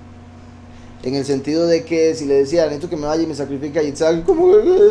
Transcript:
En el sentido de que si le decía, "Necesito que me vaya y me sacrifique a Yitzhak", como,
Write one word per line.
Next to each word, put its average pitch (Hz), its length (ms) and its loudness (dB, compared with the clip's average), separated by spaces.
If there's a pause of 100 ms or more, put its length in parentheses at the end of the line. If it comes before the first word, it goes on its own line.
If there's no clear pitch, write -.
(1040)
En 127 120 -4
el 139 100 -4
sentido 143 420 -2
de 165 180 0
que 160 300 0
si 147 120 -8
le 139 80 0
decía, 139 300 2
"Necesito 147 260 -6
que 170 60 -8
me 147 100 -8
vaya 160 160 -2
y 160 40 -4
me 156 80 -8
sacrifique 139 440 -8
a 156 40 0
Yitzhak", 165 420 -2
como, 349 280 4 (380)